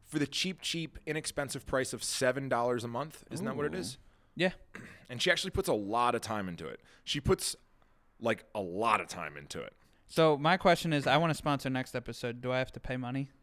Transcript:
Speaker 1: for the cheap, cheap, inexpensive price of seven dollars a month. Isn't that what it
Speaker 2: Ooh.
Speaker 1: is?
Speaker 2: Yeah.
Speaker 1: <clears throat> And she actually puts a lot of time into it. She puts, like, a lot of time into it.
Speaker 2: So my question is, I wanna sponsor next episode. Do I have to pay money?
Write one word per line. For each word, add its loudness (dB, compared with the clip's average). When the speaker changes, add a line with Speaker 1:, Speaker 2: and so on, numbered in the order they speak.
Speaker 1:
for -4
the 0
cheap, -4
cheap, -6
inexpensive -4
price 0
of -8
seven 0
dollars 2
a -4
month. -8
Isn't -6
that -4
what -2
it -4
Speaker 2:
Ooh. -6
Speaker 1:
is? -8
Speaker 2:
Yeah. 2
Speaker 1:
<clears throat> -18
And -6
she 4
actually 0
puts 0
a 6
lot 2
of 2
time -4
into -8
it. -12
She -2
puts, 2
like, 0
a -4
lot 4
of -4
time -8
into -10
it. -12
Speaker 2:
So 4
my 4
question 4
is, 0
I 6
wanna 4
sponsor -2
next -4
episode. -6
Do -2
I 2
have -2
to -12
pay -4
money? -4